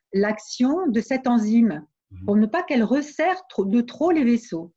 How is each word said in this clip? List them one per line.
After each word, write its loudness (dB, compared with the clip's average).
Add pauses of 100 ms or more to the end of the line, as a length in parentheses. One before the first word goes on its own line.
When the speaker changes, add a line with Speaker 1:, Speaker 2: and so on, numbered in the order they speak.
(140)
Speaker 1:
l'action -2
de 0
cette -4
enzyme 2 (260)
Speaker 2:
Mhm. -16
Speaker 1:
pour 0
ne 6
pas -2
qu'elle 0
resserre -2
trop, -4
de 2
trop -2
les 2
vaisseaux. -2